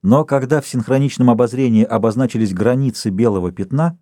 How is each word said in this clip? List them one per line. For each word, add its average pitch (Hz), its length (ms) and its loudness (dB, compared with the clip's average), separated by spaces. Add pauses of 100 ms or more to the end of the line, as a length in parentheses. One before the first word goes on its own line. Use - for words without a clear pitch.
Но 127 220 4
когда 139 360 0
в - 60 -12
синхроничном 127 640 0
обозрении 120 540 2
обозначились 110 680 -2
границы 117 580 -2
белого 95 420 0
пятна 143 500 -4